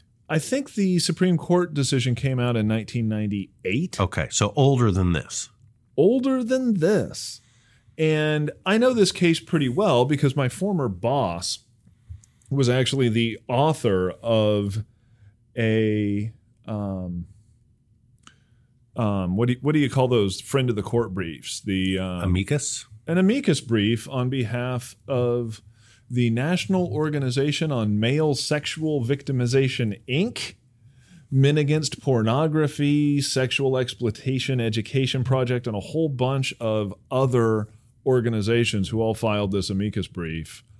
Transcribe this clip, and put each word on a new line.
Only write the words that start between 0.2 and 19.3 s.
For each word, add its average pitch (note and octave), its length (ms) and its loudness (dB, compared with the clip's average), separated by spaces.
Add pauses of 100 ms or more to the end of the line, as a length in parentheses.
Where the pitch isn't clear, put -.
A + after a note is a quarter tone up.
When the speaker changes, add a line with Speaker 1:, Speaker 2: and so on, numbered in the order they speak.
Speaker 1:
I E3+ 100 0
think - 360 -4
the F#3 240 2
Supreme F3 380 2
Court F3 380 0
decision C3 400 0
came C3 260 -2
out A#2+ 160 0
in A2 100 0
nineteen A2 420 -2
ninety-eight. G#2+ 920 -4
Speaker 2:
Okay, F2+ 300 0
so G#2 260 0
older C3 340 4
than F2+ 220 4
this. - 380 -4 (460)
Speaker 1:
Older B3+ 460 4
than B3 320 0
this. E3+ 680 0 (560)
And D3+ 540 0 (160)
I G3 120 4
know B3+ 140 4
this G#3 200 4
case E3 260 2
pretty D3 300 0
well D3 360 4
because C#3+ 300 0
my C3+ 140 0
former F3+ 400 -2
boss G2 720 -2 (920)
was C#3 180 2
actually B2+ 400 2
the A2+ 380 0
author A#2+ 640 2 (120)
of G#2+ 600 2 (760)
a, G#2+ 760 0 (340)
um, F#2+ 600 -6 (1700)
um, G2 400 0